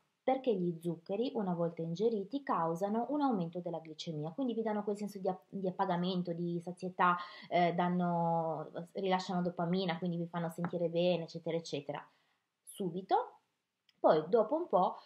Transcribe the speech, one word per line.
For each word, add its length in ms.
Perché 320
gli 260
zuccheri, 540
una 180
volta 300
ingeriti, 600
causano 680
un 120
aumento 360
della 240
glicemia, 480
quindi 240
vi 80
danno 220
quel 120
senso 220
di 100
app-, 200
di 180
appagamento, 680
di 280
sazietà, 560
eh, 260
danno, 960
rilasciano 500
dopamina, 560
quindi 180
vi 100
fanno 220
sentire 400
bene, 360
eccetera, 320
eccetera, 540
subito. 760
Poi 300
dopo 280
un 120
po', 380